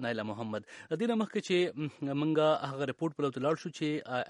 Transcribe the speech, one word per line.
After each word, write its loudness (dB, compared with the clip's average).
نایله 0
محمد. -6
د -2
دې 0
نه 2
مخکې -2
چې، 2
م، -4
موږ 2
هغه -4
رپورټ -2
په -2
لور 2
ته -2
لاړ 2
شو -6
چې -4